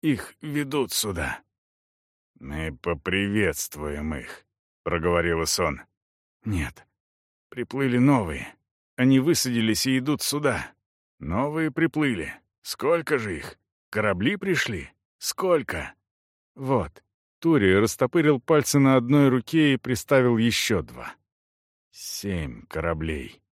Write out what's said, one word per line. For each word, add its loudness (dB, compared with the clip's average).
Их -2
ведут -4
сюда". -4
"Мы -8
поприветствуем -4
их", — -16
проговорил 0
Эсон. -2
"Нет. -6
Приплыли -2
новые. 2
Они 6
высадились 0
и 2
идут -2
сюда. -2
Новые -2
приплыли. -2
Сколько -2
же -6
их? -14
Корабли 0
пришли? -4
Сколько?" -2
"Вот". -2
Тури 4
растопырил 2
пальцы 2
на 6
одной 4
руке 2
и 0
приставил 2
ещё 2
два. -14
"Семь -8
кораблей". -4